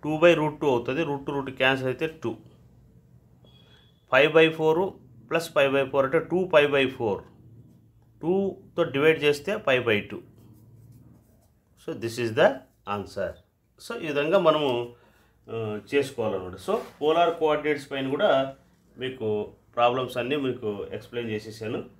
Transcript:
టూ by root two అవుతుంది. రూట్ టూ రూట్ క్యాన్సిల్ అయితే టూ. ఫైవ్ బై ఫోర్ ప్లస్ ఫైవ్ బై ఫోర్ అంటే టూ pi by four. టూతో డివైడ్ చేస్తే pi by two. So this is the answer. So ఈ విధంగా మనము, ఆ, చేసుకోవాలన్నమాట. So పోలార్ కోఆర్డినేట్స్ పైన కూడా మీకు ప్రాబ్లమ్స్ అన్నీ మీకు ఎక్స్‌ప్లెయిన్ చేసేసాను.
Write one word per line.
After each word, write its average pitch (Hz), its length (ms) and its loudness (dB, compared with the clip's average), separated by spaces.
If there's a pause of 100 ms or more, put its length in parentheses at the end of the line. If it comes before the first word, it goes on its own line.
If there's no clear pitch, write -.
టూ 151 100 -4 (100)
by 175 80 10 (100)
root 151 220 -2
two 147 120 2
అవుతుంది. 131 340 -2
రూట్ 139 180 -6
టూ 147 100 -6
రూట్ 139 140 -6 (100)
క్యాన్సిల్ 131 300 2
అయితే 131 160 -4 (160)
టూ. 117 100 -4 (1800)
ఫైవ్ 143 240 6
బై 160 100 8 (120)
ఫోర్ 160 220 2 (500)
ప్లస్ 165 260 -2
ఫైవ్ 139 200 4
బై 139 160 2
ఫోర్ 139 160 2
అంటే 156 120 2 (100)
టూ 170 80 0 (160)
pi 147 100 8 (120)
by 135 80 4 (120)
four. 107 200 -2 (1040)
టూతో 185 600 -2 (120)
డివైడ్ 151 320 4
చేస్తే 147 240 0 (160)
pi 131 100 4 (120)
by 107 100 4 (140)
two. 98 100 -12 (1600)
So - 60 -10 (140)
this 113 200 -6
is 113 160 -2
the 185 80 8 (480)
answer. 95 340 -8 (560)
So - 60 -12 (120)
ఈ 160 80 -6
విధంగా 151 360 2
మనము, 151 240 2 (800)
ఆ, 113 40 -8 (360)
చేసుకోవాలన్నమాట. 104 640 -4 (100)
So 196 80 0 (280)
పోలార్ 165 300 2 (100)
కోఆర్డినేట్స్ 147 500 0
పైన 135 140 -4 (100)
కూడా 196 160 2 (720)
మీకు 131 240 -6 (480)
ప్రాబ్లమ్స్ 120 440 2
అన్నీ 127 160 -2 (100)
మీకు 120 220 -4 (280)
ఎక్స్‌ప్లెయిన్ 120 360 -10
చేసేసాను. 110 480 -8 (200)